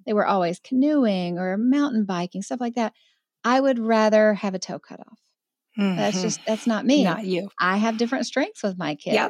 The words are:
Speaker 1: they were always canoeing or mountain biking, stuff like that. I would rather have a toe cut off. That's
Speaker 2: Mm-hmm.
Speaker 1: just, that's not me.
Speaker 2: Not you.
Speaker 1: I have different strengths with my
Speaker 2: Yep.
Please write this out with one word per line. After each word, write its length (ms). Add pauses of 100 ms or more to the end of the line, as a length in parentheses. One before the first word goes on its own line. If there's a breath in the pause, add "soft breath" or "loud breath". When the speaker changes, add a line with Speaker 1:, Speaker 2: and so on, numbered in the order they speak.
Speaker 1:
they 80
were 120
always 340
canoeing 800
or 200
mountain 480
biking, 360
stuff 180
like 160
that. 180 (500)
I 160
would 180
rather 540
have 220
a 40
toe 200
cut 220
off. 180 (580)
That's 400
Speaker 2:
Mm-hmm. 60
Speaker 1:
just, 240
that's 220
not 180
me. 160
Speaker 2:
Not 240
you. 240 (100)
Speaker 1:
I 180
have 180
different 300
strengths 360
with 160
my 120
Speaker 2:
Yep. 80 (320)